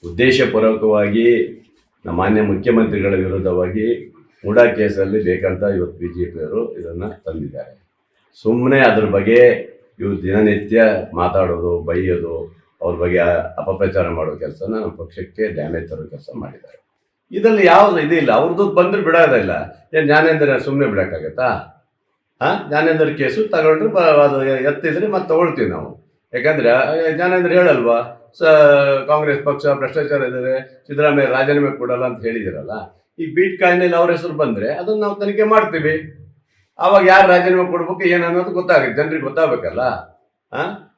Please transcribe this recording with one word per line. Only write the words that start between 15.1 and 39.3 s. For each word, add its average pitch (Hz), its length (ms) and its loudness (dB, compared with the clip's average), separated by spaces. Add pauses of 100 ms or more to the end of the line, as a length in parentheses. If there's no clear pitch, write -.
ಡ್ಯಾಮೇಜ್ 82 420 -8
ತರೋ 78 140 -12
ಕೆಲ್ಸ - 320 -18
ಮಾಡಿದ್ದಾರೆ. - 480 -16 (480)
ಇದ್ರಲ್ಲಿ 202 340 2
ಯಾವ್ದು 175 340 6
ಇದಿಲ್ಲ, 147 320 0
ಅವ್ರದ್ದು 170 400 2
ಬಂದ್ರೆ 180 300 0
ಬಿಡೋದಿಲ್ಲ. 147 500 2 (460)
ಏನ್ 156 80 0
ಜ್ಞಾನೇಂದ್ರ 147 520 2
ಸುಮ್ನೆ 139 300 -2
ಬಿಡಕ್ಕಾಗತ್ತಾ? 90 600 -4 (960)
ಹಾ? 180 260 -2
ಜ್ಞಾನೇಂದ್ರ 156 420 0
ಕೇಸು 147 380 -4
ತಗೊಂಡ್ರೆ 156 400 2
ಬ-, 196 120 0
ಅದು 143 460 4
ಎತ್ತಿದ್ರೆ 147 640 -2
ಮತ್ತೆ 190 220 -4
ತಗೊಳ್ತೀವಿ 156 400 0
ನಾವು. - 500 -12 (140)
ಯಾಕಂದ್ರೆ, 127 360 0
ಆ, 147 420 2
ಜ್ಞಾನೇಂದ್ರ 175 400 0
ಹೇಳಲ್ವಾ, 131 520 2 (360)
ಸ-, 143 680 6
ಕಾಂಗ್ರೆಸ್ 147 360 0
ಪಕ್ಷ 143 220 -2
ಭ್ರಷ್ಟಾಚಾರ 143 560 -2
ಇದ್ದಾರೆ, 127 680 -6
ಸಿದ್ದರಾಮಯ್ಯ 143 400 2
ರಾಜೀನಾಮೆ 135 500 0
ಕೊಡಲ್ಲ 123 280 -4
ಅಂತ 117 200 -6
ಹೇಳಿದಿರಲ್ಲ. 95 460 -6 (480)
ಈ 160 140 -8
ಬಿಟ್ಕಾಯಿನಲ್ಲಿ 180 640 0
ಅವ್ರ 170 160 2
ಹೆಸರು 160 220 -4
ಬಂದ್ರೆ 123 400 -2
ಅದನ್ನ 208 280 -4
ನಾವು 202 180 -4
ತನಿಖೆ 202 240 -2
ಮಾಡ್ತೀವಿ. 160 760 -2 (600)
ಅವಾಗ 185 280 4
ಯಾರು 190 200 8
ರಾಜೀನಾಮೆ 180 440 4
ಕೊಡ್ಬೇಕು, 170 320 -4
ಏನ್ 175 200 2
ಅನ್ನೋದು 175 280 -2
ಗೊತ್ತಾಗುತ್ತೆ, 175 420 0
ಜನರಿಗೆ 156 280 -2
ಗೊತ್ತಾಗ್ಬೇಕಲ್ಲ. 131 580 -2 (760)